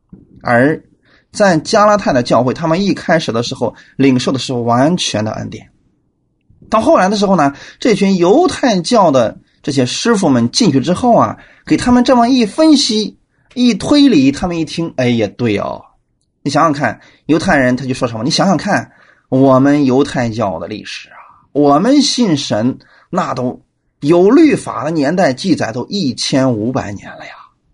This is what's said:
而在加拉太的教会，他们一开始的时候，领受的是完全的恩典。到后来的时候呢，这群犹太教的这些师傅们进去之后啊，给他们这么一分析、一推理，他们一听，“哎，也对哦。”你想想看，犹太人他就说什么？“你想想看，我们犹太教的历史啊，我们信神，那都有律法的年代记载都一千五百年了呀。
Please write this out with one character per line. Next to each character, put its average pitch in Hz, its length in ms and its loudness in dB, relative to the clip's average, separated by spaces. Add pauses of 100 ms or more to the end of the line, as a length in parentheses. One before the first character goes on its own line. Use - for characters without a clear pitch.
(420)
而 123 400 0 (520)
在 196 240 2
加 202 280 2
拉 208 120 4
太 214 160 -2
的 123 100 0
教 117 180 0
会， 127 120 -2
他 170 120 -6
们 165 160 -2
一 202 120 0
开 160 260 -2
始 160 140 -6
的 117 100 -2
时 120 100 -10
候， 120 220 -6 (220)
领 135 200 2
受 127 140 -2
的 131 80 -4
是 131 140 -8
完 120 420 0
全 107 300 -4
的 107 80 -6
恩 110 160 -10
典。 - 200 -16 (960)
到 220 140 0
后 311 160 4
来 190 100 2
的 208 80 0
时 202 120 0
候 190 80 2
呢， 143 180 2 (260)
这 240 140 2
群 196 220 2
犹 202 320 4
太 226 340 -2
教 170 300 2
的 123 260 0 (240)
这 147 100 -6
些 127 140 0
师 226 300 -2
傅 190 120 0
们 120 220 2
进 185 220 2
去 131 80 2
之 151 140 -2
后 233 220 2
啊， 120 220 0 (260)
给 - 140 0
他 - 140 -2
们 247 120 4
这 262 120 2
么 233 120 2
一 254 160 2
分 311 320 2
析、 214 440 -2 (340)
一 240 220 2
推 285 340 2
理， 139 220 4
他 180 160 -8
们 170 100 -6
一 160 80 -4
听 165 320 -6
，“哎， 123 100 -2
也 113 200 0
对 104 320 -2
哦。” 53 200 -8 (640)
你 - 80 -6
想 147 140 2
想 165 100 2
看， 127 260 -6 (280)
犹 151 100 2
太 170 180 0
人 127 200 2
他 127 100 -8
就 127 80 -4
说 127 140 -4
什 113 80 -10
么 110 100 -8
？“你 147 60 -2
想 170 160 0
想 196 100 2
看， 143 340 -4 (380)
我 131 300 4
们 143 260 2
犹 131 180 2
太 139 240 -4
教 107 300 -4
的 85 100 -10
历 101 160 -12
史 - 260 -16
啊， - 420 -20
我 143 260 4
们 254 240 4
信 226 340 0
神， 120 440 -4 (320)
那 156 240 -4
都 127 260 -6 (380)
有 175 320 2
律 285 240 4
法 - 280 -8
的 147 60 -6
年 160 260 -2
代 175 180 0
记 156 220 -2
载 110 160 -4
都 120 140 -8
一 160 300 -4
千 131 360 -2
五 113 200 -4
百 107 220 -6
年 - 180 -16
了 - 160 -20
呀。 - 60 -20 (400)